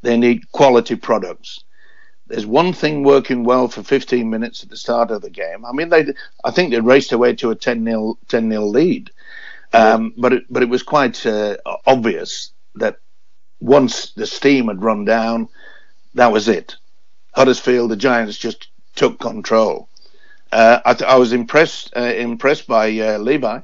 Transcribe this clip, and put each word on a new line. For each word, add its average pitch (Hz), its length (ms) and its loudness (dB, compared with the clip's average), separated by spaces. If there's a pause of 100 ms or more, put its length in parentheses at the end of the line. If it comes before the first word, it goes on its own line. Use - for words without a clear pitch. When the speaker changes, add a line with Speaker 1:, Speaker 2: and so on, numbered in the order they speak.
Speaker 1:
They 120 160 0
need 120 340 0
quality 123 440 4
products. 98 680 -6 (640)
There's 113 180 -8
one 160 280 0
thing 151 300 -4
working 135 400 2
well 123 240 2
for 110 160 -10
fifteen 123 460 -2
minutes 113 340 -8
at 101 60 -20
the 101 80 -18
start 117 340 -2
of 104 100 -6
the 98 80 -14
game. 95 360 -12
I 120 60 -12
mean, 160 180 -6
they, 156 240 4 (300)
I 127 80 -4
think 165 200 0
they 117 80 0
raced 131 320 4
away 120 240 2
to 113 160 -4
a 110 40 -2
ten 117 280 -4
nil, 113 340 -4 (100)
ten 113 220 -2
nil 107 200 -2
lead. 143 420 0 (640)
Um, 113 300 6
Speaker 2:
Yeah. 113 140 -4
Speaker 1:
but 120 160 2
it, 123 160 0
but 127 140 0
it 120 60 -2
was 123 140 -2
quite, 135 420 0
uh, 107 320 -2 (280)
obvious 113 680 -2 (240)
that 107 220 -4 (600)
once 127 520 2
the 107 140 -8
steam 135 420 0
had 98 160 -6
run 107 220 -2
down, 113 420 -2 (680)
that 120 160 6
was - 160 0
it. 95 280 -2 (580)
Huddersfield, 123 580 2
the 110 40 -4
Giants, 117 420 0
just - 300 -10 (280)
took - 240 0
control. 110 680 -2 (640)
Uh, 117 340 6
I, 123 80 4
th-, - 160 -2
I 131 60 6
was 123 180 4
impressed, 135 640 0
uh, 120 60 -4
impressed 120 680 -2
by, 110 320 2
uh, 110 180 -2
Levi. 123 460 -2